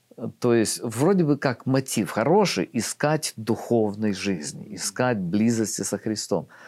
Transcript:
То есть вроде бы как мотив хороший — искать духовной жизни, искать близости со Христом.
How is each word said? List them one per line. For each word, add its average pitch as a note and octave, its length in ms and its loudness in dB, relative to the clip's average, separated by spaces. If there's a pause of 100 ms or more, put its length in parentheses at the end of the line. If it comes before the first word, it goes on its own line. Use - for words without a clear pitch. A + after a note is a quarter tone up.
(400)
То A#2+ 140 4
есть A2 300 2
вроде D3 400 2
бы C#3+ 140 4
как C3 280 -2
мотив C3 460 0
хороший — D3 600 2
искать D3 640 -2
духовной G#2+ 800 0
жизни, F#2+ 600 -6
искать B2+ 420 -2
близости G#2 640 0
со G2+ 160 -4
Христом. G#2 480 -4 (220)